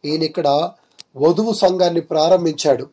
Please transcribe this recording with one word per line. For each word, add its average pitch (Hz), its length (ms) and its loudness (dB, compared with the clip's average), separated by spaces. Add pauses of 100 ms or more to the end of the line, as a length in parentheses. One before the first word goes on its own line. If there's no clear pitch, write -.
ఈయన 156 180 -4
ఇక్కడ 156 480 -2 (460)
వధువు 170 360 0
సంఘాన్ని 180 480 0
ప్రారంభించాడు. 156 920 0